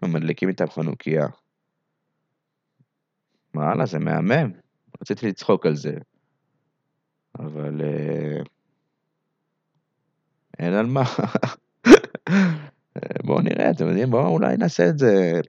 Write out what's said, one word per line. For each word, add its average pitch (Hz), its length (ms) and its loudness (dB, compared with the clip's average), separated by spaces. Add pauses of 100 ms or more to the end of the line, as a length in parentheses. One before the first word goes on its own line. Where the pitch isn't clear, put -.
ומדליקים 80 460 -2
איתם 90 220 -4
חנוכיה. 78 560 -4 (2250)
וואלה, 78 320 -2
זה 85 120 -6
מהמם. 90 540 0 (500)
רציתי 104 240 -6
לצחוק 98 400 0
על 78 100 0
זה. 73 180 -8 (1400)
אבל, 76 440 -8
אה, 76 600 -4 (2250)
אין 87 140 -4
על 107 140 0
מה. 135 180 0
<laughs> - 1700 2 (540)
בואו - 140 0
נראה, - 300 0
אתם 85 160 -2
יודעים, 101 240 0
בואו 131 180 2
אולי - 280 0
נעשה 175 320 2
את 156 100 0
זה, 95 500 4